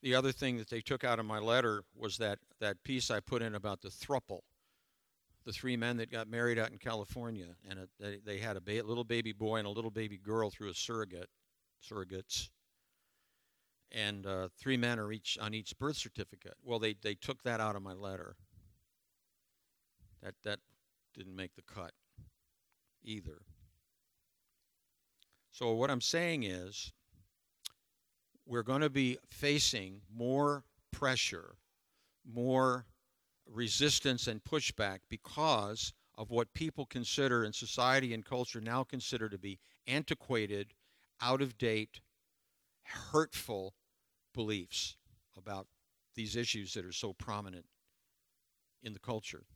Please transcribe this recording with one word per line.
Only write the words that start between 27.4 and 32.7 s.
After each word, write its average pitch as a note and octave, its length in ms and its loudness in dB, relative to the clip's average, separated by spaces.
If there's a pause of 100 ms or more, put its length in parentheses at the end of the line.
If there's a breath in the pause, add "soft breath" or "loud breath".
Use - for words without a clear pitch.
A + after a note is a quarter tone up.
we're A#2+ 160 2
gonna C#3 280 4
be C3 260 4 (140)
facing A2 720 2 (120)
more C3+ 500 2 (280)
pressure, F#2+ 640 0 (760)
more B2+ 540 4 (640)